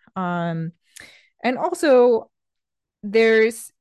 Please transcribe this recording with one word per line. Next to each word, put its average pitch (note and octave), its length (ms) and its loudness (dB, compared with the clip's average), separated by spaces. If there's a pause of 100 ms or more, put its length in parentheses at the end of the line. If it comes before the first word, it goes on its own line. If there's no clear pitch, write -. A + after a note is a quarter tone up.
(160)
Um, E3+ 560 -6 (720)
and B3 140 -2
also C4 720 2 (760)
there's, A3+ 760 0